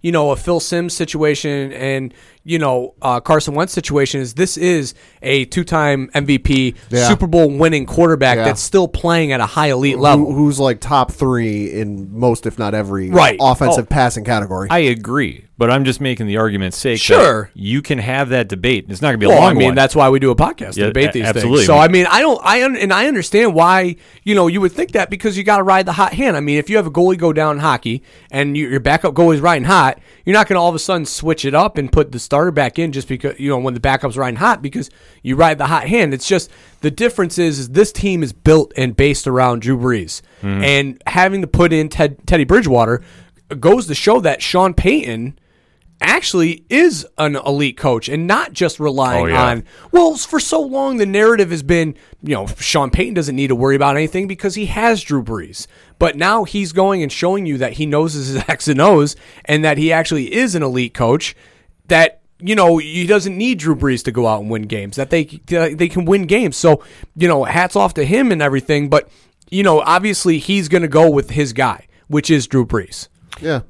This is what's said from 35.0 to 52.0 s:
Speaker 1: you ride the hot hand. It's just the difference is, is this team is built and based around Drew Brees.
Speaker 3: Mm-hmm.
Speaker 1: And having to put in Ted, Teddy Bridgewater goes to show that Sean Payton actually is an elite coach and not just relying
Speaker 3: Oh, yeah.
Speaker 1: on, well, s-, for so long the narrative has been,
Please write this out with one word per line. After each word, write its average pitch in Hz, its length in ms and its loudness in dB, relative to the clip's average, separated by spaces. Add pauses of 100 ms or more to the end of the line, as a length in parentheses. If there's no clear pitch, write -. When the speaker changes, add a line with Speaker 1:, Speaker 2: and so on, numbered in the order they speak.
Speaker 1:
you 131 140 -4
ride 156 220 4
the 139 80 -2
hot 156 200 -2
hand. 180 260 0
It's 131 140 -8
just 185 240 -2 (300)
the 151 100 -2
difference 208 480 -2
is, 156 220 0
is 127 100 -10
this 202 220 2
team 180 320 -2
is 113 80 -8
built 156 440 2
and 127 200 -2
based 139 320 0
around 123 340 0
Drew 127 160 -2
Brees. 117 420 -4 (220)
Speaker 3:
Mm-hmm. 98 220 -2
Speaker 1:
And 139 420 0
having 190 360 0
to 170 40 -6
put 170 260 2
in 156 160 0
Ted, - 380 -2
Teddy 165 180 2
Bridgewater 127 580 2 (580)
goes 190 260 2
to 151 80 -4
show 214 260 2
that 151 220 -2
Sean 185 320 0
Payton 139 640 -2 (600)
actually 170 680 0
is 277 380 2 (120)
an 147 180 -2
elite 143 400 -2
coach 120 320 -2
and 156 180 -4
not 226 260 -2
just - 280 -2
relying 131 460 0
Speaker 3:
Oh, - 20 -2
yeah. 123 180 2
Speaker 1:
on, 117 180 -2 (280)
well, 339 220 4
s-, - 120 -10
for 311 140 -2
so 320 200 -2
long 269 360 -4
the 208 100 0
narrative 208 440 2
has 160 120 -6
been, 160 320 0 (280)